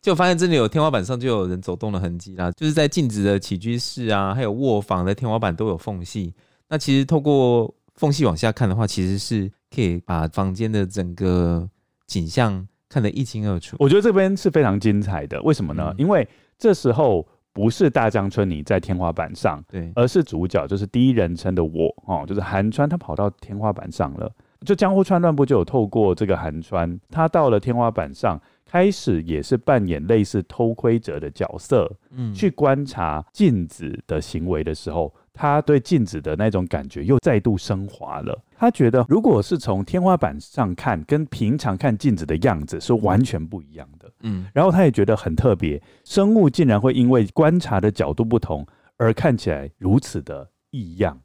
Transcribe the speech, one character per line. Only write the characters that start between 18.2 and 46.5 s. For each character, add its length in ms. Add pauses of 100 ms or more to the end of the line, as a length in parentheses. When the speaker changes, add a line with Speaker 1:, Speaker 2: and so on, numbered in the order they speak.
Speaker 2:
春 200
里 120
在 180
天 160
花 160
板 220
上， 340
Speaker 1:
对。 280
Speaker 2:
而 100
是 180
主 240
角， 200
就 80
是 120
第 200
一 40
人 240
称 200
的 80
我， 240 (180)
哦， 220
就 80
是 60
寒 280
川， 180
他 100
跑 180
到 140
天 280
花 140
板 200
上 240
了。 160 (340)
就 80
江 200
户 100
川 160
乱 160
步 100
就 120
有 80
透 200
过 300
这 100
个 120
寒 240
川， 380 (100)
他 180
到 220
了 100
天 160
花 160
板 220
上， 260 (260)
开 240
始 340
也 200
是 140
扮 280
演 220
类 160
似 200
偷 300
窥 240
者 220
的 120
角 260
色， 340 (200)
Speaker 1:
嗯。 220
Speaker 2:
去 160
观 360
察 480
镜 340
子 400
的 140
行 260
为 160
的 100
时 160
候， 240 (200)
他 280
对 180
镜 260
子 160
的 140
那 140
种 180
感 200
觉 160
又 160
再 200
度 180
升 300
华 340
了。 180 (160)
他 140
觉 220
得 180
如 120
果 200
是 160
从 260
天 180
花 140
板 240
上 360
看， 300
跟 200
平 320
常 180
看 220
镜 180
子 100
的 120
样 280
子 140
是 140
完 300
全 220
不 160
一 120
样 140 (120)
的。 100 (120)
Speaker 1:
嗯。 320
Speaker 2:
然 100
后 80
他 120
也 80
觉 120
得 140
很 180
特 200
别， 260 (220)
生 300
物 160
竟 180